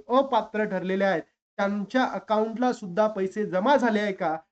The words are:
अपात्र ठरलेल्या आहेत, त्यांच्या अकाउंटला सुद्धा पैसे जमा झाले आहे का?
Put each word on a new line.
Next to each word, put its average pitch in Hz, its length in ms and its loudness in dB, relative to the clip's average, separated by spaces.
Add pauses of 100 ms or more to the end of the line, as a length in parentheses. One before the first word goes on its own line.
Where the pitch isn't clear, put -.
अपात्र 240 560 0
ठरलेल्या 190 460 -2
आहेत, 165 120 0 (340)
त्यांच्या 202 480 -2
अकाउंटला 220 680 -2
सुद्धा 214 360 0
पैसे 208 380 -4
जमा 190 300 4
झाले 220 240 2
आहे 208 120 -2
का? 160 260 -2 (140)